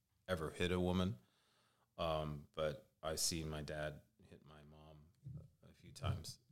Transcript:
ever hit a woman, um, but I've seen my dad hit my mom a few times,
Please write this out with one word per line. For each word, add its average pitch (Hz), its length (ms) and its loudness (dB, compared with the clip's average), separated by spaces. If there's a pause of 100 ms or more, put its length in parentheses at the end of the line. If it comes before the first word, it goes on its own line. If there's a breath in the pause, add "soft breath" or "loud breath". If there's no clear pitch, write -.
(300)
ever 80 280 0
hit 87 140 4
a 90 80 4
woman, 90 360 4 (840)
um, 76 440 0 (120)
but 78 300 0 (180)
I've 78 160 0
seen 80 300 0
my 76 120 -4
dad 76 320 -4 (360)
hit 82 180 -18
my 76 140 -20 (100)
mom 76 240 -20 (720)
a - 120 -20
few - 100 -16
times, - 460 0 (140)